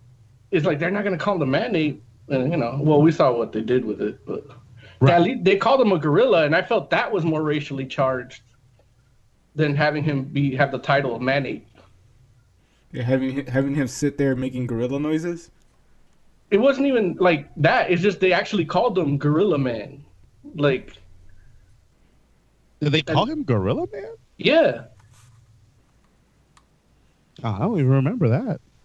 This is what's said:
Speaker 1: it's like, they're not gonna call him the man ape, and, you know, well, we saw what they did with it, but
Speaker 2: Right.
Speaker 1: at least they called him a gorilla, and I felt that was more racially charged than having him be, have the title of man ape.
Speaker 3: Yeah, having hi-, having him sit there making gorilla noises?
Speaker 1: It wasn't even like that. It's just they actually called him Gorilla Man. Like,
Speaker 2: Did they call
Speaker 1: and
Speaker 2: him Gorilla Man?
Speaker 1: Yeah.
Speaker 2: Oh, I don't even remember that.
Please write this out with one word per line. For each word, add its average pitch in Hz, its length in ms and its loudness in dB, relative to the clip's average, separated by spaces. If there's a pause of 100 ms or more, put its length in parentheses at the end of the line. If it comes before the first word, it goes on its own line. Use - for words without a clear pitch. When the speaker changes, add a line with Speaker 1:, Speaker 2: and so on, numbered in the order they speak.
(500)
Speaker 1:
it's 170 160 0
like, 151 140 0
they're 170 100 -2
not 202 140 -4
gonna 196 120 -2
call 202 180 -2
him 180 40 -4
the 143 80 -2
man 185 300 -2
ape, 151 260 -2 (260)
and, 131 220 -2
you 170 60 -2
know, 120 260 -4
well, 147 180 4
we 160 120 6
saw 151 200 2
what 117 200 -4
they 110 80 -4
did 117 240 0
with 107 180 -6
it, 104 240 -6
but - 180 -8 (540)
Speaker 2:
Right. 143 160 6
Speaker 1:
at 175 80 6
least 170 220 -2
they 196 120 4
called 262 240 2
him 214 120 4
a 175 80 0
gorilla, 165 440 2
and 147 120 2
I 185 60 2
felt 185 280 -2
that 208 220 0
was 175 120 -2
more 156 200 -2
racially 143 420 -4
charged 131 560 -4 (1120)
than 147 220 0
having 151 260 0
him 139 220 -2
be, 139 320 -2
have 135 160 2
the 131 60 -6
title 139 360 0
of 113 80 -8
man 135 240 0
ape. - 220 -10 (1200)
Speaker 3:
Yeah, 127 140 -8
having 131 320 0 (100)
hi-, 127 60 -12
having 139 240 0
him 139 100 0
sit 139 320 -4
there 139 160 2
making 127 320 -6
gorilla 123 320 -4
noises? 160 540 -4 (960)
Speaker 1:
It 202 80 4
wasn't 269 300 2
even 208 320 0
like 170 280 2 (100)
that. 180 340 2
It's 175 100 0
just 202 160 0
they 185 140 2
actually 190 320 -2
called 190 340 0
him 143 200 0
Gorilla 156 380 2
Man. 127 460 -6 (540)
Like, 143 380 -2 (1900)
Speaker 2:
Did 147 120 0
they 156 100 2
call 156 220 2
Speaker 1:
and 269 80 -6
Speaker 2:
him 311 120 -6
Gorilla 131 480 0
Man? 427 220 -14 (240)
Speaker 1:
Yeah. 240 460 2 (2500)
Speaker 2:
Oh, - 100 -4
I 92 80 -6
don't 190 180 -2
even 131 120 2
remember 135 380 2
that. 190 320 -2 (240)